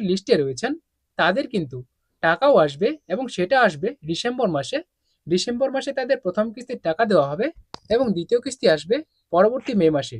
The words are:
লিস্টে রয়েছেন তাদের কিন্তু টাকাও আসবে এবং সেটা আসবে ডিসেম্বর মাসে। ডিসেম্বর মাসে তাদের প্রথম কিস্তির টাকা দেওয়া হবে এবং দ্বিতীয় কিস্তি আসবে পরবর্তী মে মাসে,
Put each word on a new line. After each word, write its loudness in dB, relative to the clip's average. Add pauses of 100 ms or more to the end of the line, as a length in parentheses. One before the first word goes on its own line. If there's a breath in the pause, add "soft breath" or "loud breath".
লিস্টে 0
রয়েছেন -2 (480)
তাদের 2
কিন্তু -6 (460)
টাকাও 4
আসবে 2 (200)
এবং -4
সেটা 0
আসবে 0 (160)
ডিসেম্বর -2
মাসে। -4 (500)
ডিসেম্বর 0
মাসে -4
তাদের -2
প্রথম -2
কিস্তির -12
টাকা 0
দেওয়া 4
হবে -2 (420)
এবং 2
দ্বিতীয় 0
কিস্তি -4
আসবে 2 (380)
পরবর্তী 2
মে 4
মাসে, -2